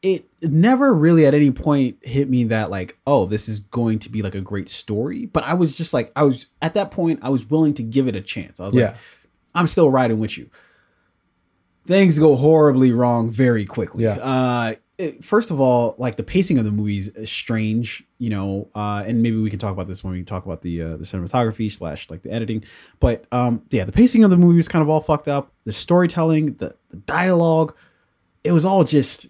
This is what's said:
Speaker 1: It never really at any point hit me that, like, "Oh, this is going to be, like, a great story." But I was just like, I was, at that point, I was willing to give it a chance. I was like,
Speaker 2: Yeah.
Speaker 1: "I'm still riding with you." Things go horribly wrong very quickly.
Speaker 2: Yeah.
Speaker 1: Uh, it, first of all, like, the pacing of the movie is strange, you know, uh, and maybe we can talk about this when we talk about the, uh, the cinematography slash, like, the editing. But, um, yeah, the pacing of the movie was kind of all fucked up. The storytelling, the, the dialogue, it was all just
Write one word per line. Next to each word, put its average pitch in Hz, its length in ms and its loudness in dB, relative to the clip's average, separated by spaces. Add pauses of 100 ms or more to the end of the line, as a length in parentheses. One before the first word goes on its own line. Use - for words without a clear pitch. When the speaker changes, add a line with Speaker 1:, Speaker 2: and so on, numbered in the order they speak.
Speaker 1:
It 185 240 -2 (160)
never 226 520 4
really 160 320 6
at 139 80 4
any 147 160 4
point 135 540 -2
hit 135 240 -2
me 123 160 2
that, 110 260 -2
like, 95 260 -8 (100)
"Oh, 131 200 2
this 104 220 -6
is 107 120 -8
going 113 400 -4
to - 100 -16
be, 110 120 -6
like, 98 140 -6
a 98 40 -6
great 95 280 -8
story." 123 580 -6
But - 180 -4
I 143 100 -2
was 170 220 0
just - 160 -8
like, 123 220 -4
I 143 80 0
was, 135 240 -2 (160)
at 160 120 -4
that 202 180 -2
point, 165 300 -2
I 123 60 -8
was 123 220 -4
willing 151 240 2
to 139 80 -10
give 120 240 -2
it 113 80 -4
a 98 60 -6
chance. - 400 -14
I 92 60 -10
was 104 80 -4
like, 123 80 4
Speaker 2:
Yeah. 104 140 -2 (580)
Speaker 1:
"I'm 170 120 2
still 160 240 4
riding 123 300 0
with 107 180 -6
you." - 100 -20 (1400)
Things 180 320 4
go 151 180 6
horribly 139 560 6
wrong 120 380 2
very 113 340 2
quickly. 107 400 -6
Speaker 2:
Yeah. 107 140 0
Speaker 1:
Uh, 123 560 -2 (240)
it, 170 260 -8
first 220 260 0
of 147 100 -2
all, 123 380 2
like, 120 180 -4
the 117 60 -10
pacing 175 360 0
of 113 60 0
the 107 80 -2
movie 104 260 -2
is 104 320 -10
strange, 110 760 -6 (140)
you 117 120 -6
know, 98 440 -6
uh, 104 320 -6
and 113 160 -2
maybe 113 180 0
we 110 100 -2
can 101 80 -8
talk 101 140 -6
about 92 160 -8
this 92 160 -14
when 95 80 -8
we 90 100 -8
talk 90 220 -10
about 85 180 -10
the, 85 200 -8
uh, 82 160 -8
the 82 60 -14
cinematography 110 680 -4
slash, 78 380 -12
like, 85 120 -16
the - 100 -12
editing. 110 300 -6 (380)
But, 120 320 0
um, 120 380 -2
yeah, 101 140 -2
the 104 80 -10
pacing 233 320 4
of 202 60 6
the 180 60 4
movie 175 200 6
was 165 120 2
kind 160 140 0
of 147 60 0
all 156 120 2
fucked 151 280 -2
up. 143 240 -4 (120)
The 110 80 -8
storytelling, 165 840 0
the, - 200 -12 (160)
the - 80 -18
dialogue, 165 760 0 (680)
it 170 80 0
was 160 120 4
all 190 200 4
just - 460 -2